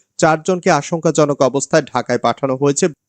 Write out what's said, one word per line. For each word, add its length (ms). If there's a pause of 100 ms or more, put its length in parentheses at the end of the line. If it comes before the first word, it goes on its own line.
(160)
চারজনকে 540
আশঙ্কাজনক 720
অবস্থায় 400
ঢাকায় 360
পাঠানো 380
হয়েছে। 320 (200)